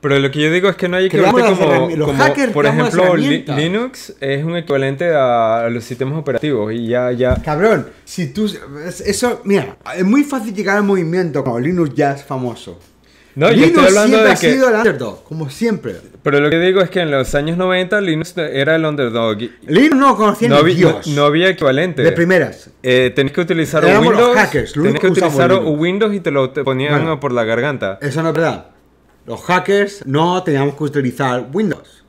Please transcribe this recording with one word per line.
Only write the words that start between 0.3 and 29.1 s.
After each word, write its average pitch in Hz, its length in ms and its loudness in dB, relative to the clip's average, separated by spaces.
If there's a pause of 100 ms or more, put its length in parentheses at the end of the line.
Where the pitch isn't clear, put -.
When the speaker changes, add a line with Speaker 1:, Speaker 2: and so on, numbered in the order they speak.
Speaker 1:
que 147 100 -4
yo 156 120 2
digo 180 160 2
es 175 80 -2
que 180 120 -4
no 175 80 -2
hay 190 120 2
Speaker 2:
Creamos 185 320 2
Speaker 1:
equivalente 196 200 2
Speaker 2:
las 147 140 2
Speaker 1:
como, 131 140 0
Speaker 2:
herrami-, 165 80 -4
los 151 100 0
Speaker 1:
como, 139 160 0
Speaker 2:
hackers 262 300 0
Speaker 1:
por 147 120 0
Speaker 2:
creamos 143 200 2
las 220 100 -2
Speaker 1:
ejemplo, 180 220 4
Li-, 151 80 0
Speaker 2:
herramientas. - 320 -2
Speaker 1:
Linux 196 640 -6
es 139 240 -4
un 165 120 -6
equivalente 139 560 -2
a, 117 520 2
a 117 60 0
los 120 120 -6
sistemas 131 340 -6
operativos 127 560 -2
y 117 140 -6
ya, 123 240 -2
ya. 123 320 0
Speaker 2:
Cabrón, 165 460 -2 (160)
si 170 240 -8
tú, 208 180 -4
es-, 156 540 -12
eso, 208 420 -4
mira, 196 340 -2 (200)
es 185 80 -2
muy 247 180 4
fácil 240 320 -4
llegar 196 220 -2
al 208 80 0
movimiento 175 580 -2
como 120 160 -4
Linux 156 380 -2
ya 143 160 0
es 135 100 -10
famoso. 123 560 -10 (600)
Speaker 1:
No, 175 140 4
yo 190 140 6
Speaker 2:
Linux - 20 6
Speaker 1:
estoy 175 180 6
hablando 208 300 6
Speaker 2:
siempre 220 80 4
Speaker 1:
de - 80 6
Speaker 2:
ha - 80 2
Speaker 1:
que 170 120 4
Speaker 2:
sido 262 160 4
el 226 60 2
underdog, 147 500 -2
como 156 260 -8
siempre. 190 460 -4 (280)
Speaker 1:
Pero 143 160 2
lo 147 100 2
que 165 80 2
digo 185 220 2
es 175 100 0
que 185 120 -2
en 160 100 -2
los 131 240 -2
años 151 200 -2
noventa 185 440 0
Linux 165 360 -4
era 147 380 -2
el 165 100 0
underdog 117 560 -2
y 117 120 -10 (160)
Speaker 2:
Linux 269 280 4
no 262 200 4
conocía 214 320 0
Speaker 1:
no 139 80 4
Speaker 2:
ni 147 40 6
Speaker 1:
había, 170 140 4 (120)
no, 143 80 6
Speaker 2:
Dios. - 120 -10
Speaker 1:
no 147 180 0
había 160 240 4
equivalente. 165 540 0
Speaker 2:
De 165 80 4
primeras. 170 580 0 (140)
Speaker 1:
Eh, 127 320 2
tenías 135 200 0
que 185 60 -2
utilizar 165 440 0
Speaker 2:
Éramos 202 220 4
los 214 100 4
Speaker 1:
Windows, 240 200 4
Speaker 2:
hackers, 151 400 -2
lo 147 60 0
Speaker 1:
tenías 185 80 2
Speaker 2:
único 175 240 2
Speaker 1:
que 185 60 2
Speaker 2:
que 180 60 2
usamos 151 100 0
Speaker 1:
utilizar 131 260 2
Speaker 2:
Linux. 151 180 -2
Speaker 1:
Windows 202 340 0
y 196 60 -4
te 170 120 -4
lo 135 180 0
te 139 140 -4
ponían 135 300 -2
Speaker 2:
Bueno, 156 260 0
Speaker 1:
por 139 120 -4
la 120 120 0
garganta. 113 580 -4
Speaker 2:
eso 143 220 -4
no 165 60 0
es 151 40 -2
verdad. 151 320 -2 (600)